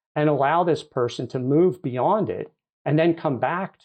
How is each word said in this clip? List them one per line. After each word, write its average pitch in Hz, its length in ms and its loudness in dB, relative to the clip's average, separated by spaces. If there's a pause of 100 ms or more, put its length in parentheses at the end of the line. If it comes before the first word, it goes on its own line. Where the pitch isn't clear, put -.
(160)
and 151 140 2
allow 147 340 2
this 160 200 0
person 123 440 -4
to 135 120 -6
move 147 420 2
beyond 143 480 -2
it 95 220 -8 (340)
and 143 120 2
then 165 160 4
come 151 240 -4
back 165 480 -4